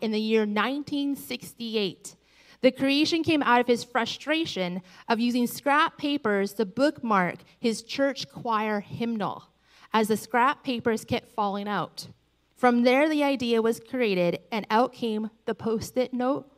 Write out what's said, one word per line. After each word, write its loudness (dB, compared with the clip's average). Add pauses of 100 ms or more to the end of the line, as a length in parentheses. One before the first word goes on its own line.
in 0
the 0
year 2
nineteen -2
sixty-eight. -8 (440)
The 4
creation 2
came 2
out 4
of -10
his 2
frustration -4 (260)
of 2
using 0
scrap 0
papers -2
to -2
bookmark 0 (220)
his -2
church -2
choir -2
hymnal, -6 (500)
as 2
the 2
scrap 0
papers -2
kept -4
falling -4
out. -6 (460)
From 4
there, 6
the 0
idea 2
was 0
created, 2 (100)
and -4
out 4
came -4 (160)
the -2
Post-it -2
note, -2 (120)